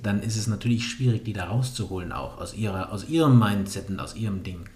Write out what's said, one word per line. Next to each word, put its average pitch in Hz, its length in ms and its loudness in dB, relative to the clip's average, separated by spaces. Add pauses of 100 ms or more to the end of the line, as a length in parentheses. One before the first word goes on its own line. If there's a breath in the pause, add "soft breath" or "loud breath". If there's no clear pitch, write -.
dann 101 180 0
ist 110 140 -2
es 107 120 -2
natürlich 113 380 0
schwierig, 120 380 0
die 110 80 -4
da 95 140 -6
rauszuholen, 95 640 -4
auch - 280 -8
aus - 140 -10
ihrer, 98 380 -4
aus 98 160 -6
ihrem 151 320 8
Mindset 101 500 2
und 95 120 -4
aus - 160 -10
ihrem 98 260 -4
Ding. 87 220 -10 (100)